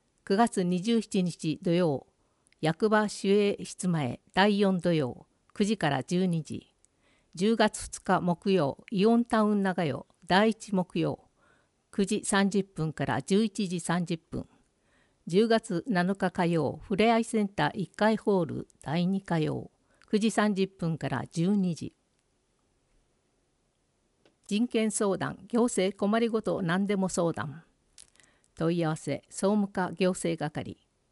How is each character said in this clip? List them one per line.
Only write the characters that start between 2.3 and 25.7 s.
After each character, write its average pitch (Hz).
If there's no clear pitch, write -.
役 160
場 214
守 202
衛 202
室 -
前、 143
第 202
四 190
土 175
曜、 147
九 208
時 220
か 151
ら 131
十 185
二 165
時。 -
十 208
月 214
二 -
日 180
木 175
曜、 151
イ 202
オ 233
ン 233
タ 220
ウ 208
ン 202
長 185
与、 127
第 208
一 208
木 185
曜、 151
九 202
時 208
三 196
十 196
分 156
か 170
ら 127
十 202
一 208
時 175
三 175
十 160
分。 -
十 196
月 220
七 185
日 185
火 175
曜、 160
ふ 196
れ 220
あ 226
い 226
セ 214
ン 202
タ 151
ー -
一 -
階 214
ホ 196
ー -
ル、 123
第 170
二 196
火 170
曜、 143
九 220
時 214
三 214
十 190
分 165
か 135
ら -
十 180
二 180
時。 -
人 214
権 220
相 196
談、 -
行 240
政 202